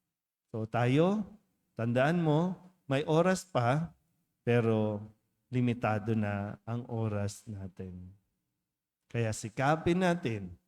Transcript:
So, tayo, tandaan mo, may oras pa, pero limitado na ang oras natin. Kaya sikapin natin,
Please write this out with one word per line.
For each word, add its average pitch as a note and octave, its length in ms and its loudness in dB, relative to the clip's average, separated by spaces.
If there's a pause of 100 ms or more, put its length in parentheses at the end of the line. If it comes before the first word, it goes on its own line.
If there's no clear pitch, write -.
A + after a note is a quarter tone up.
(540)
So, A2 160 -6
tayo, D3+ 560 2 (480)
tandaan B2+ 480 2
mo, E3 320 2 (320)
may C3+ 160 0
oras F3 400 2
pa, C3 480 0 (560)
pero A2 560 2 (480)
limitado A2+ 640 0
na G#2 480 -2
ang A#2+ 240 -8
oras G#2 640 -4
natin. F#2 560 -12 (1040)
Kaya A2+ 240 -2
sikapin D#3+ 720 0
natin, A2+ 480 -2 (140)